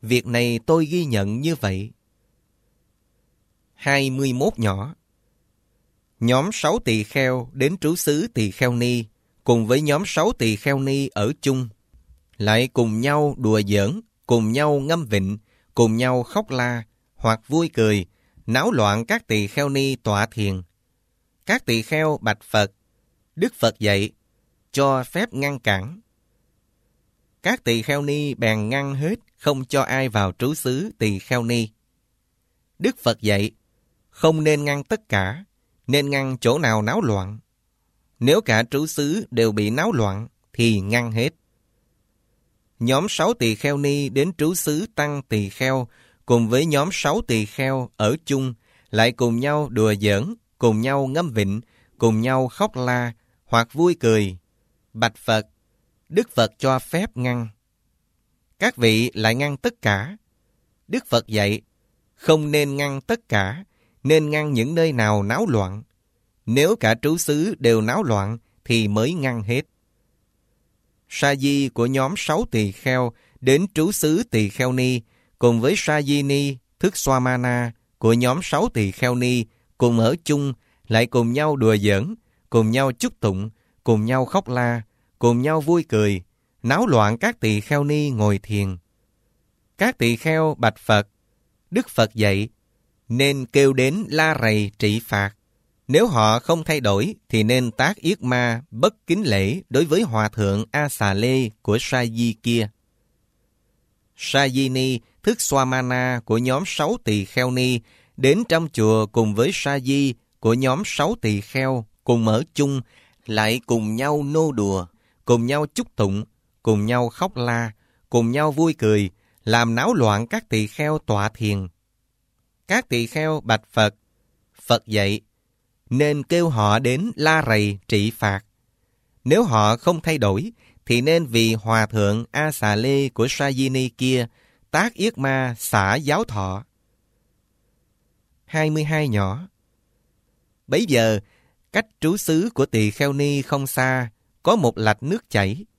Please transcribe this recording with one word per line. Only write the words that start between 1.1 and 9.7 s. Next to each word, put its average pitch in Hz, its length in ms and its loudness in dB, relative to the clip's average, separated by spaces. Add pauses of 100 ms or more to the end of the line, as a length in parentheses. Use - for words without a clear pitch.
như 160 140 -2
vậy. 101 360 -6 (1800)
Hai 139 360 -2
mươi 131 240 -2
mốt 131 260 -2
nhỏ. 107 360 -2 (1200)
Nhóm 127 340 2
sáu 160 320 0
tỳ 110 180 0
kheo 127 500 -4
đến 135 240 -2
trú 156 180 -2
xứ 160 380 -2
tỳ 107 180 -2
kheo 123 220 -2
ni, 120 320 -2 (380)
cùng 117 240 2
với 127 140 4